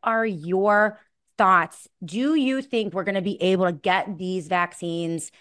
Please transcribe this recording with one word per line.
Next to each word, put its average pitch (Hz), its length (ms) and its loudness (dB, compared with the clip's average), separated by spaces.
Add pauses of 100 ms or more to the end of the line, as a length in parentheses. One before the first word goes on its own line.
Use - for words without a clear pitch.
are 226 200 0
your 202 760 0 (360)
thoughts? 185 520 2 (160)
Do 247 320 -2
you 262 260 0
think 220 320 -4
we're 190 80 -4
gonna 196 180 -2
be 190 220 -4
able 185 240 4
to 175 60 0
get 185 440 -2
these 185 300 -6
vaccines 170 960 -4